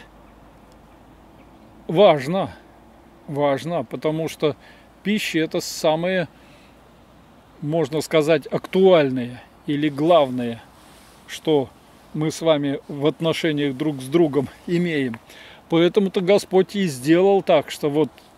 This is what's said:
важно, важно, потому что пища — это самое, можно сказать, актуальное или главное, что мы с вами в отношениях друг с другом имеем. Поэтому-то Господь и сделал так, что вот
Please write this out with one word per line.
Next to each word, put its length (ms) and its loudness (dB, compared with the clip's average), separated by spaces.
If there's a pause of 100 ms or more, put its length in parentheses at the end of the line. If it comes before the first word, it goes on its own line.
(1900)
важно, 680 2 (720)
важно, 540 -2
потому 460 -4
что 280 -4 (460)
пища — 380 -2
это 200 -4
самое, 680 -2 (1300)
можно 400 -2
сказать, 440 0
актуальное 960 2 (240)
или 220 -2
главное, 760 0 (640)
что 440 -2 (420)
мы 180 -4
с 120 -10
вами 460 0
в 180 -2
отношениях 680 -2
друг 280 -4
с 40 -14
другом 420 0 (180)
имеем. 520 -2 (500)
Поэтому-то 520 2
Господь 560 2
и 100 0
сделал 560 2
так, 280 2
что 200 -4
вот 200 0 (280)